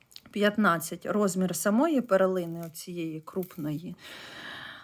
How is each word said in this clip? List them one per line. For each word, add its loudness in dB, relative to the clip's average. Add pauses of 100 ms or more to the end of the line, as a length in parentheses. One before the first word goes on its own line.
(320)
п'ятнадцять 2
розмір 2
самої 4
перлини, 2
оцієї -8
крупної. -6 (880)